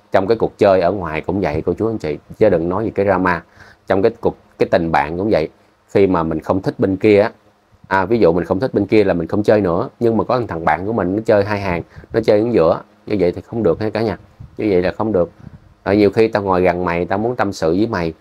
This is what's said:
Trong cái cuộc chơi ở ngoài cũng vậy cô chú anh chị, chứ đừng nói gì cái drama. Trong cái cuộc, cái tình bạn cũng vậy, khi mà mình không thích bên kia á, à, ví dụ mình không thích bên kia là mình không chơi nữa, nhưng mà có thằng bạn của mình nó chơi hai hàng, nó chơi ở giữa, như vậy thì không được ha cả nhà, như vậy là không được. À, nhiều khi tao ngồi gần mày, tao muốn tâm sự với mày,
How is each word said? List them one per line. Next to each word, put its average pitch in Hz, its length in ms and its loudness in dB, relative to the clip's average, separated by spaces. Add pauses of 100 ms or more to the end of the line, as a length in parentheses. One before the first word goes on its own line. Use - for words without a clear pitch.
(120)
Trong 95 160 2
cái 113 100 2
cuộc 87 200 -4
chơi 98 240 4
ở 85 100 2
ngoài 80 300 -6
cũng 95 200 -4
vậy 78 240 -4
cô 90 80 -2
chú 101 140 -2
anh 113 100 -4
chị, 76 200 -6 (200)
chứ 107 120 4
đừng 87 200 0
nói 101 160 -4
gì 95 60 -4
cái 98 140 -2
drama. 92 380 0 (440)
Trong 98 140 2
cái - 100 2 (100)
cuộc, - 160 -2 (220)
cái - 120 0
tình 85 200 0
bạn 76 260 0
cũng 101 120 -2
vậy, 80 200 0 (380)
khi 98 200 2
mà 87 160 2
mình 80 160 -4
không 95 220 -2
thích - 180 -6
bên 95 180 0
kia 104 220 4
á, 110 120 0 (560)
à, 95 180 2
ví 113 140 0
dụ 85 140 4
mình 87 120 0
không 95 140 -2
thích 127 140 -4
bên 101 120 0
kia 107 180 2
là 95 100 2
mình 85 140 -2
không 101 160 -4
chơi 107 180 2
nữa, 95 280 -2 (100)
nhưng 113 180 0
mà 95 60 0
có 123 240 -2
thằng 82 180 -8
bạn 82 200 0
của 110 80 -6
mình 95 220 -2
nó 110 100 -2
chơi 104 180 4
hai 101 180 -4
hàng, 87 220 -4 (300)
nó 117 120 2
chơi 107 160 4
ở 117 100 0
giữa, 87 300 2 (240)
như 107 140 -4
vậy 87 120 2
thì 92 100 -10
không 113 220 -8
được 90 180 0
ha 107 80 -4
cả 107 120 -4
nhà, 110 160 -2 (400)
như 110 120 -2
vậy 90 120 2
là 90 100 0
không 110 200 -4
được. 87 200 0 (520)
À, 98 100 0
nhiều 104 160 4
khi 113 180 2
tao 110 160 -2
ngồi 92 180 0
gần 90 240 0
mày, 87 200 -2
tao 98 120 -2
muốn 117 180 -2
tâm 101 180 -4
sự 80 180 -2
với 101 160 0
mày, 87 340 -4